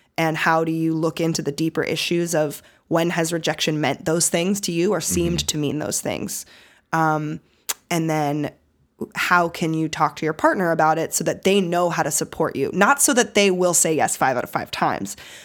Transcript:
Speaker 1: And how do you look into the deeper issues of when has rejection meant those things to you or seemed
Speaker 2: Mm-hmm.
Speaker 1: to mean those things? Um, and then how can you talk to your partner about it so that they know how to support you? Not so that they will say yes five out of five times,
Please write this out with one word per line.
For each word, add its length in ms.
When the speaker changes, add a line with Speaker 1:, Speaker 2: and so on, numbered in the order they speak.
Speaker 1:
And 180
how 280
do 80
you 200
look 280
into 200
the 120
deeper 300
issues 520
of 260
when 220
has 220
rejection 480
meant 240
those 240
things 340
to 100
you 200
or 80
seemed 380
Speaker 2:
Mm-hmm. 80
Speaker 1:
to 120
mean 200
those 220
things? 440
Um, 480
and 220
then 400
how 340
can 260
you 140
talk 280
to 100
your 80
partner 380
about 260
it 160
so 100
that 200
they 160
know 280
how 140
to 80
support 460
you? 180
Not 260
so 140
that 200
they 180
will 220
say 200
yes 220
five 200
out 80
of 60
five 220
times, 440